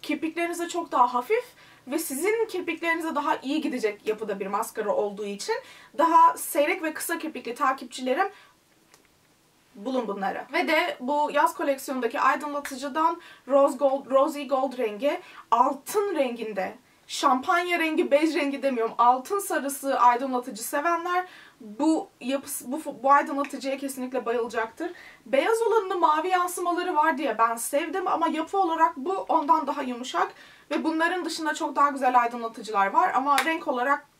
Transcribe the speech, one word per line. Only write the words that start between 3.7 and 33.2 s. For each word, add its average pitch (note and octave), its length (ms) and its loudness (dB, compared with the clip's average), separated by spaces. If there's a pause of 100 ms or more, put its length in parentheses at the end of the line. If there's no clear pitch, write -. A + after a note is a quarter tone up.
yapıda G#3+ 320 -4
bir G3 80 -6
maskara G#3 480 -4
olduğu G3+ 300 -2
için G3+ 300 -4 (420)
daha E4 400 6
seyrek E4 460 0
ve D#4 100 -4
kısa E4 240 -6
kirpikli B3 380 -8
takipçilerim C4+ 720 0 (1500)
bulun A#3+ 320 -4
bunları. G3 460 -4
Ve E4 140 0
de D#4+ 320 0
bu D4 340 0
yaz D4 200 4
koleksiyondaki C4 640 -2
aydınlatıcıdan C#4+ 1040 -2 (260)
Rose C#4 300 6
Gold, C4+ 340 0
Rosy C#4 320 4
Gold C4 340 -2
rengi, B3 440 -2 (300)
altın D#4 640 2
renginde, A3+ 600 -2 (320)
şampanya F4 720 2
rengi, D#4+ 320 2
bej D4 240 4
rengi C#4 280 -2
demiyorum, A3+ 340 0
altın B3+ 420 4
sarısı C#4 600 -2
aydınlatıcı B3 640 2
sevenler E4+ 640 -2 (360)
bu B3+ 480 -2 (120)
yapısı, C4 500 -6
bu, D#4 100 -6 (220)
bu C4+ 80 4
aydınlatıcıya C#4 680 0
kesinlikle B3+ 480 -6
bayılacaktır. A#3 680 -4 (340)
Beyaz E4+ 360 2
olanının G4 380 2
mavi D#4+ 280 4
yansımaları F4+ 680 0
var D4+ 220 2
diye A#3+ 200 -2
ben A#3 180 2
sevdim E4 520 -2
ama D#4+ 200 0
yapı D#4+ 300 -2
olarak E4 400 2
bu C#4 140 -4
ondan D#4 560 2
daha C#4+ 140 -4
yumuşak B3+ 520 -4 (380)
ve D4 120 -2
bunların D#4+ 420 0
dışında D#4 280 -4
çok D4+ 220 -4
daha C#4+ 140 4
güzel B3+ 320 4
aydınlatıcılar A3+ 680 -2
var F#4 280 2
ama C#4 300 2